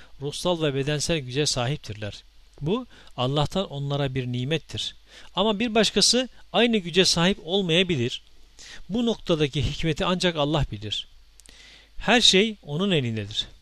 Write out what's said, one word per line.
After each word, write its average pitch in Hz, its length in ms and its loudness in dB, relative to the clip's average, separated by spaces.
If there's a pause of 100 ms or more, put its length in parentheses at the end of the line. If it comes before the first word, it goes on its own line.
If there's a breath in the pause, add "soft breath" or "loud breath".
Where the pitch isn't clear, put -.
(220 loud breath)
ruhsal 160 400 -2
ve 147 120 0
bedensel 147 460 -2
güce 131 260 -2
sahiptirler. 113 760 -4 (380)
Bu 220 260 -2 (300 loud breath)
Allah'tan 147 520 0
onlara 139 460 -4
bir 127 120 -4
nimettir. 123 680 -4 (400 loud breath)
Ama 202 240 2
bir 226 160 0
başkası 226 540 4 (240 soft breath)
aynı 226 240 4
güce 175 280 2
sahip 180 380 2
olmayabilir. 170 800 0 (680 loud breath)
Bu 233 160 0
noktadaki 156 600 0
hikmeti 160 400 0
ancak 175 300 0
Allah 147 360 2
bilir. 104 360 -6 (880 loud breath)
Her 233 240 4
şey 208 420 4
onun 175 280 -2
elindedir. 110 560 -2 (140)